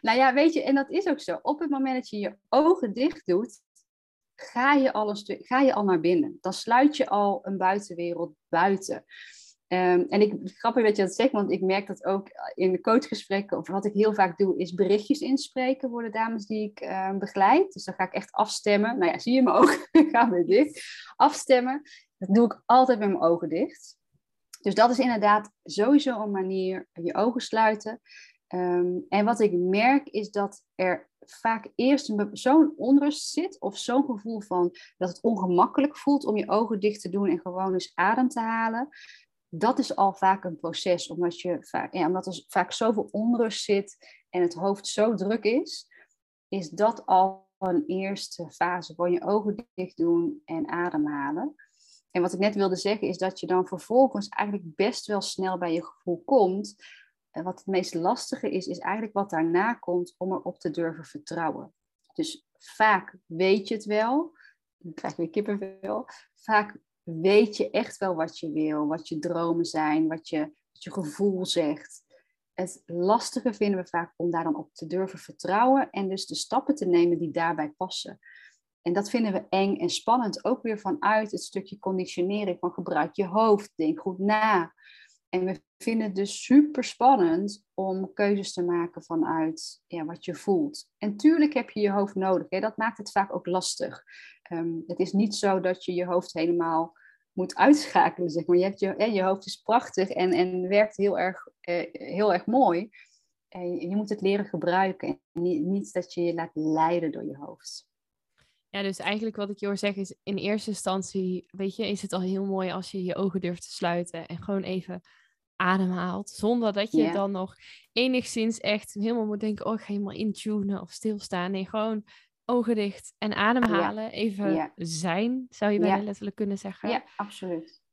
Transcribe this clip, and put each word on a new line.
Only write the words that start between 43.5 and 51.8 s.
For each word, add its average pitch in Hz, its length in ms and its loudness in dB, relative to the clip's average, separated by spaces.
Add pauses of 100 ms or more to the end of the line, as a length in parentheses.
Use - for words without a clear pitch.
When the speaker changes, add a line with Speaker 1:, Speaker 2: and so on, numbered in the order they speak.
Speaker 1:
zit 202 340 -2 (320)
en 180 120 -2
het 175 120 2
hoofd 196 340 -2
zo 220 280 2
druk 202 280 -2
is, 247 440 -2 (600)
is 185 220 -6
dat 208 360 0
al 190 520 2
een 175 280 0
eerste 190 640 -6
fase 175 460 -4
van 180 160 0
je 175 120 0
ogen 208 500 -2
dicht 185 240 -10
doen 170 480 0
en 165 220 -6
ademhalen. 156 880 -4 (560)